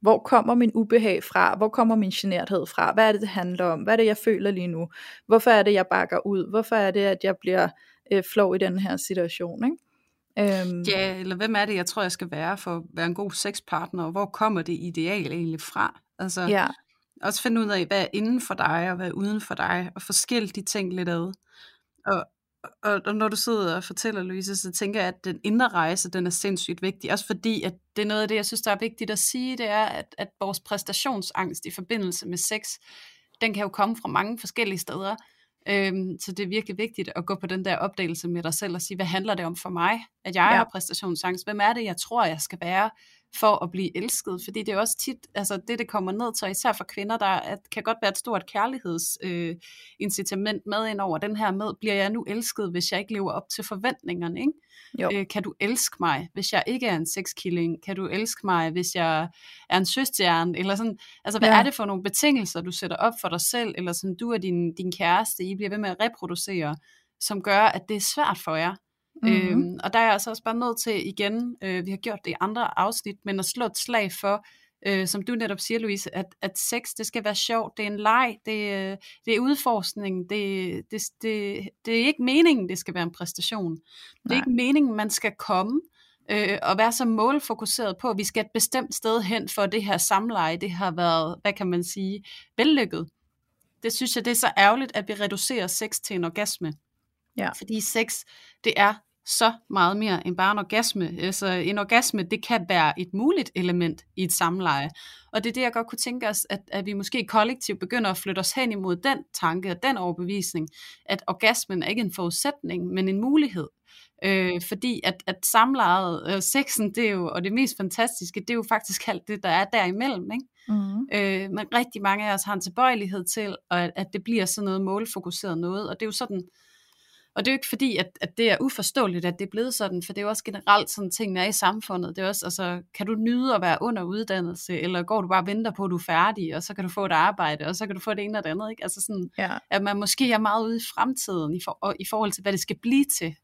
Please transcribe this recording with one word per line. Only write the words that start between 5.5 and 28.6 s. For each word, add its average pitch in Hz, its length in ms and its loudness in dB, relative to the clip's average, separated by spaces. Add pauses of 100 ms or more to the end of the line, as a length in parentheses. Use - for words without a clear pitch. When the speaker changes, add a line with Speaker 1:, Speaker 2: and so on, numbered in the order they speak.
Speaker 1:
er 208 120 10
det, 208 100 6
jeg 185 140 6
bakker 185 400 2
ud? 196 220 0
Hvorfor 220 260 0
er 202 160 2
det, 196 80 2
at 196 240 2
jeg 190 180 2
bliver, 180 260 4 (440)
øh, 196 120 4 (100)
flov 190 220 4
i - 20 2
den 190 220 0
her 185 180 -2
situation, 175 680 -4
ikke? 311 120 0 (640)
Øhm. 185 420 0
Speaker 2:
Ja, 190 380 0
eller 185 160 -4
hvem 214 200 0
er 208 100 4
det, 214 100 -2
jeg 175 100 0
tror, 208 160 -4
jeg 185 100 0
skal 175 200 -8
være 165 260 -2
for 180 200 -6
at 165 60 -8 (100)
være 165 120 -2
en 175 100 0
god 202 160 -4
sexpartner? 175 720 -4
Og 160 80 -4
hvor 196 140 0
kommer 202 360 0
det 165 200 -4
ideal 170 500 -2
egentlig 165 300 -4
fra? - 380 -2 (200)
Altså, 185 220 -4
Speaker 1:
Ja. 190 260 4 (540)
Speaker 2:
også 202 200 -2
finde 226 200 2
ud 214 80 0
af, 185 160 2
hvad 196 160 2
er - 120 0
inden 226 280 2
for - 120 -6
dig, 170 360 0
og 180 60 -2
hvad 180 120 -6
er 175 40 -4
uden 208 300 -2
for 196 140 -8
dig, 180 400 -2
og 185 60 -16
forskil 220 540 -2
de 196 60 -6
ting 190 320 -4
lidt 180 160 -2
ad. 170 220 -2 (720)
Og, 190 180 0 (600)
og, 208 220 2
og 208 100 -2
når 214 120 2
du 208 80 -2
sidder 196 400 2
og 185 80 -4
fortæller, 202 400 -4
Louise, 190 320 -4
så 190 160 -4
tænker 202 280 -2
jeg, 185 100 2
at 180 160 -12
den 185 180 -4
indre 233 240 4
rejse, 180 440 0
den 180 140 0
er 180 60 0
sindssygt 175 500 -2
vigtig. 196 300 -2
Også 202 140 -2
fordi, 214 380 -2
at 180 100 -2 (220)
det 208 60 -2
er 214 40 2
noget 214 160 0
af 214 60 0
det, 214 80 0
jeg 208 100 0
synes, 208 160 -4